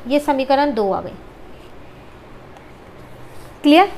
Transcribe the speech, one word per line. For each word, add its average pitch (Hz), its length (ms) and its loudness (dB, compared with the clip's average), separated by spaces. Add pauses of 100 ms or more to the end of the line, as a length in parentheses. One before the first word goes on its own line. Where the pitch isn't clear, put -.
ये 285 140 2
समीकरण 277 540 0
दो 208 180 -2
आ 175 80 -4
गई। - 120 -12 (2500)
Clear? 339 360 6